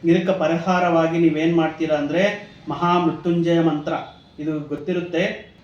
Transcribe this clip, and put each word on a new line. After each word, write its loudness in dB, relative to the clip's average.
ಇದಕ್ಕೆ 2
ಪರಿಹಾರವಾಗಿ 2
ನೀವೇನ್ 2
ಮಾಡ್ತೀರಾ 0
ಅಂದ್ರೆ, -2
ಮಹಾಮೃತ್ಯುಂಜಯ 0
ಮಂತ್ರ, 0
ಇದು -4
ಗೊತ್ತಿರುತ್ತೆ. -6